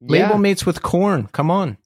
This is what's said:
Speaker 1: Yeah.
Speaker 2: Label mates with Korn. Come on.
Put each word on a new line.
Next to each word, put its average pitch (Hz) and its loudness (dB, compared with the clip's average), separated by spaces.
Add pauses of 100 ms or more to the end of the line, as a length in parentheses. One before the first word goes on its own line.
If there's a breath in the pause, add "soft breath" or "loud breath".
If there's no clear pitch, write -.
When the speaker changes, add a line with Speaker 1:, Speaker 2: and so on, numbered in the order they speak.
Speaker 1:
Yeah. 156 2
Speaker 2:
Label 208 2
mates 202 0
with - -4
Korn. 175 0
Come 147 -2
on. 175 -2